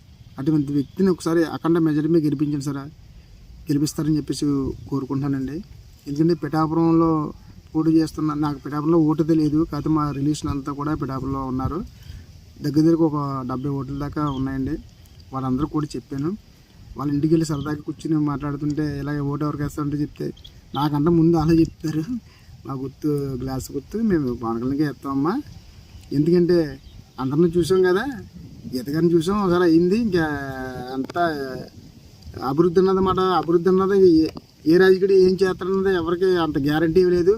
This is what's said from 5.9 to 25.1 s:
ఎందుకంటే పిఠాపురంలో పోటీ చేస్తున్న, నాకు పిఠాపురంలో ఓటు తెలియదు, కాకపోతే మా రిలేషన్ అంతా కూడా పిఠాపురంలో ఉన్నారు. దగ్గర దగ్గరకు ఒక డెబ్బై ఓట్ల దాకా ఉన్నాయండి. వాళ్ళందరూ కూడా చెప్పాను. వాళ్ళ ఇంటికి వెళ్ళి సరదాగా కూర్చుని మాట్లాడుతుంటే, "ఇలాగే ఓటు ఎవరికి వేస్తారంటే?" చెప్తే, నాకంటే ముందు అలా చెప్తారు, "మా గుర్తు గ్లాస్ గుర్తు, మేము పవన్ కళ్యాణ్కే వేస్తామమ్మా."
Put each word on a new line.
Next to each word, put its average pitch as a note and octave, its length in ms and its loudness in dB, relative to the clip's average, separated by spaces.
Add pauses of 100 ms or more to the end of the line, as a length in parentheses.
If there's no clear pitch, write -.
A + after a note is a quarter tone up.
ఎందుకంటే D#3+ 280 2
పిఠాపురంలో D#3+ 1000 0 (420)
పోటీ D#3+ 160 2
చేస్తున్న, D#3 440 0
నాకు D3 240 -4
పిఠాపురంలో D3+ 400 0
ఓటు D#3 240 2
తెలియదు, D#3 500 2
కాకపోతే D3 160 -4
మా D3 220 0
రిలేషన్ D3 400 -2
అంతా C#3 220 -6
కూడా C#3+ 220 -4
పిఠాపురంలో C3+ 520 -6
ఉన్నారు. C3 380 -4 (800)
దగ్గర C#3+ 140 -2
దగ్గరకు D#3+ 300 4
ఒక C#3 420 -4
డెబ్బై C3 220 -6
ఓట్ల C#3 280 -6
దాకా D3 320 -4
ఉన్నాయండి. C3+ 460 -4 (560)
వాళ్ళందరూ C3 340 -2
కూడా D3+ 200 -4 (100)
చెప్పాను. D3 400 -6 (600)
వాళ్ళ C#3+ 160 -4
ఇంటికి D#3 220 2
వెళ్ళి D#3+ 120 2
సరదాగా D3+ 300 -4
కూర్చుని D#3 400 -6
మాట్లాడుతుంటే, D3 840 -4
"ఇలాగే D3 200 -4
ఓటు C#3+ 240 -4
ఎవరికి D3 180 -4
వేస్తారంటే?" D3 340 -4
చెప్తే, D3 360 -6 (420)
నాకంటే D3 360 0
ముందు E3+ 260 4
అలా D#3+ 160 2
చెప్తారు, D#3 520 0 (640)
"మా C3+ 80 -10
గుర్తు C3+ 340 -8 (340)
గ్లాస్ C3 300 -6
గుర్తు, C#3+ 260 -8
మేము D#3+ 360 0
పవన్ A#2 260 -4
కళ్యాణ్కే C#3 240 0
వేస్తామమ్మా." C#3+ 580 -2 (720)